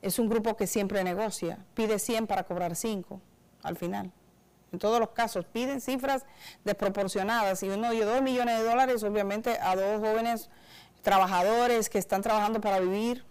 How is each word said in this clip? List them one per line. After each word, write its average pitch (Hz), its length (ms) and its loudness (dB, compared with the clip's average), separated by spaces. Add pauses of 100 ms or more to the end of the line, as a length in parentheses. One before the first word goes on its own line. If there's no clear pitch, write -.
es - 180 -4
un 226 80 2
grupo 220 280 0
que 202 120 -2
siempre 196 360 -2
negocia, 185 560 -4 (140)
pide 220 260 0
cien 226 280 -2
para 190 160 -2
cobrar 175 320 -4
cinco 196 460 -6 (420)
al 170 140 -6
final. 185 340 -6 (600)
En 180 80 -8
todos 226 200 2
los 220 100 0
casos 175 360 -2
piden 254 360 -4
cifras 262 440 -2 (380)
desproporcionadas 202 1000 0
y 190 60 -2
uno 214 200 -2
oye 226 140 0
dos 233 180 2
millones 247 380 2
de 226 60 2
dólares, 240 380 2
obviamente 208 580 0
a 185 140 2
dos 202 240 0
jóvenes 220 500 0 (520)
trabajadores 202 880 4
que - 80 -2
están 190 240 0
trabajando 214 400 2
para 202 180 2
vivir 208 520 0